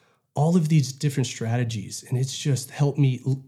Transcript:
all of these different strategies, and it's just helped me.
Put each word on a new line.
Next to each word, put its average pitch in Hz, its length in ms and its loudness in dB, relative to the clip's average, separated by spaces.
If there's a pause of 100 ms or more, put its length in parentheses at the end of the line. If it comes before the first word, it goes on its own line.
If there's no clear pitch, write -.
(340)
all 165 220 4
of 156 120 2
these 151 240 4
different 139 340 -2
strategies, 113 840 -4
and 127 100 -2
it's 135 180 -2
just - 340 -2
helped 143 280 0
me. 131 220 2 (280)